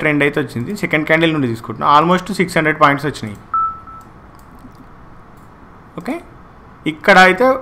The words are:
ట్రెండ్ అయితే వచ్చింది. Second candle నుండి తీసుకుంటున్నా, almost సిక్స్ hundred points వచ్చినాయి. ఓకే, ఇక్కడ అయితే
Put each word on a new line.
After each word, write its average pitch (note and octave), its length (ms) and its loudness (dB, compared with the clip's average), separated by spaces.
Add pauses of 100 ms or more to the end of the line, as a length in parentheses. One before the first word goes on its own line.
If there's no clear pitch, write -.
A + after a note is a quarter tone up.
ట్రెండ్ D3 240 0
అయితే D3 160 -2
వచ్చింది. B2+ 280 -8 (120)
Second D#3 260 -2
candle D#3+ 280 2
నుండి C3+ 160 -2
తీసుకుంటున్నా, B2+ 440 -6
almost F3 320 2 (100)
సిక్స్ F3 200 -2
hundred D#3 260 0
points C#3+ 240 0
వచ్చినాయి. A2 300 -10 (2500)
ఓకే, B3 140 -10 (800)
ఇక్కడ F#3+ 240 4 (120)
అయితే G#3 200 2 (140)